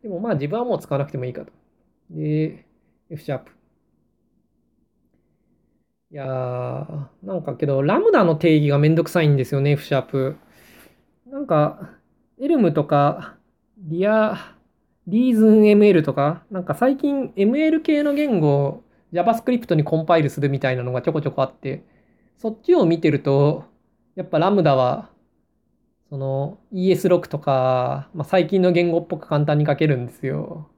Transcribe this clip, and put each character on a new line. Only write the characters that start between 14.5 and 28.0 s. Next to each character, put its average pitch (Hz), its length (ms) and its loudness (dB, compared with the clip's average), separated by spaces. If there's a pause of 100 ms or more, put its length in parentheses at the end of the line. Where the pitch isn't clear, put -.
リ 240 260 2
ー 226 40 2
ズ 220 140 6
ン 214 160 8
エ 208 80 6
ム 208 120 6
エ 202 60 6
ル 165 100 4
と 143 120 -2
か、 151 360 -2
な 185 100 -8
ん 180 40 -10
か 151 100 -4
最 269 220 0
近 277 400 -4
エ 196 100 2
ム 247 120 2
エ 311 120 2
ル 320 120 0
系 294 200 0
の 285 120 0
言 285 240 0
語 143 260 2
を - 200 -8 (280)
JavaScript 226 640 0
に 151 100 2
コ 160 160 -2
ン 156 60 -6
パ 170 120 4
イ 160 40 2
ル 143 80 0
す - 100 -8
る 139 100 0
み 135 100 -4
た 131 120 -2
い 127 40 -2
な 123 80 -6
の 127 80 -6
が 123 100 -4
ち - 60 -2
ょ 160 40 -2
こ 156 80 -2
ち 143 60 -6
ょ 123 60 -4
こ 139 100 -2
あ 131 40 0
っ - 60 -14
て、 - 320 -12 (540)
そ 220 120 -8
っ 220 100 -16
ち 349 140 2
を 254 120 4
見 165 140 2
て 160 100 2
る 147 120 -2
と、 143 420 0 (500)
や 185 100 -10
っ - 40 -16
ぱ 160 100 -2
ラ 180 120 2
ム 202 120 2
ダ 147 140 2
は、 127 340 -2 (1000)
そ 143 80 -12
の、 135 400 -6 (140)
イ 185 180 0
ー - 20 6
エ 160 40 4
ス - 120 0
ろ 175 120 4
く - 60 -14
と 156 120 -8
か、 131 760 -2